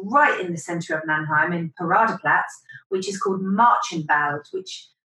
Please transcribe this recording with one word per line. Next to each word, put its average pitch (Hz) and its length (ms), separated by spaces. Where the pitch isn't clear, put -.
right 277 340
in 180 140
the 170 60
centre 170 360
of 156 120
Mannheim 156 480
in 165 260
Paradeplatz, - 600
which 190 180
is 196 100
called 190 240
Marchenwald, 165 1120
which - 360